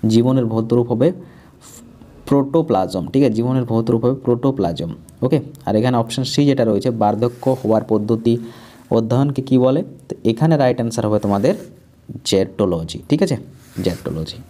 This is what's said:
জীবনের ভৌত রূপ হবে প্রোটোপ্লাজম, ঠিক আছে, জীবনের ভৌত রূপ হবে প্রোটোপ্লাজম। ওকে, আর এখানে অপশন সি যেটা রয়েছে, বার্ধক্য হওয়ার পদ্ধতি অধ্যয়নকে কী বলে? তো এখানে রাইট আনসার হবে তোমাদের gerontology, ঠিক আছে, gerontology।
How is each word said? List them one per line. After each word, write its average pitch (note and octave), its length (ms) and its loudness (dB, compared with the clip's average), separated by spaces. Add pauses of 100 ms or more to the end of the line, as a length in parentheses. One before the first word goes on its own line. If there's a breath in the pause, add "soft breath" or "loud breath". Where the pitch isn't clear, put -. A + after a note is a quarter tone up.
(140)
জীবনের B2 320 4
ভৌত A2+ 320 -2
রূপ A#2+ 160 2
হবে A#2+ 140 2 (1200 loud breath)
প্রোটোপ্লাজম, A2+ 760 0 (100)
ঠিক C3+ 120 4
আছে, G#2+ 140 0
জীবনের B2+ 320 0
ভৌত A2+ 200 0
রূপ A#2 140 2
হবে C3 100 2 (100)
প্রোটোপ্লাজম। A#2+ 640 -2 (340)
ওকে, C3 120 2 (300)
আর G2+ 120 -2
এখানে B2+ 240 0
অপশন C3 280 -4
সি - 180 0
যেটা C3 200 2
রয়েছে, G#2 200 0 (120)
বার্ধক্য G#2+ 440 0 (160)
হওয়ার G#2+ 300 2
পদ্ধতি A2 420 2 (640 loud breath)
অধ্যয়নকে B2+ 520 0
কী C3 60 2 (100)
বলে? C3+ 160 2 (260)
তো - 60 -8 (180)
এখানে D#3 220 2 (100)
রাইট B2 200 2
আনসার A#2 240 -4
হবে G#2+ 180 2
তোমাদের G2+ 280 2 (760)
gerontology, F#2 720 -2 (100)
ঠিক D#3+ 160 2
আছে, D#3+ 100 -2 (480)
gerontology। - 540 -6 (120)